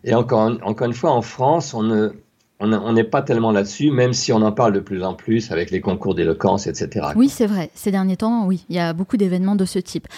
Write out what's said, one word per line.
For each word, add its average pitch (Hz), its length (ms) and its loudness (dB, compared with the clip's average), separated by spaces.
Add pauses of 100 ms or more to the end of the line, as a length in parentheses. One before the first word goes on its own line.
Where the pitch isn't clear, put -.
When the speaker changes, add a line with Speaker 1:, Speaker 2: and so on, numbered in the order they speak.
Speaker 1:
Et 104 100 0
encore, 117 380 2 (120)
encore 107 240 -2
une 120 60 -2
fois, 156 180 0
en 120 100 2
France, 143 540 -2
on 110 80 -2
ne, 107 260 2 (500)
on, 107 140 2
on 107 200 0
n'est 113 100 4
pas 135 180 0
tellement 117 300 2
là-dessus, 104 400 2
même 123 220 2
si 120 200 -2
on 110 80 4
en 107 100 4
parle 113 220 2
de 98 60 2
plus 92 240 -6
en 92 100 -4
plus 113 380 -2
avec 85 180 -2
les 92 120 -2
concours 95 340 -2
d'éloquence, 85 500 0
et - 80 -6
cetera. 80 420 -6
Speaker 2:
Oui, 254 140 4
c'est 247 160 -2
vrai. 196 300 -2
Ces - 160 -4
derniers 190 260 0
temps, 220 300 -2
oui, 185 220 -2
il 165 60 -6
y 180 40 0
a 165 140 0
beaucoup 185 240 -4
d'événements 190 380 2
de 190 100 2
ce - 120 -4
type. - 300 -6 (100)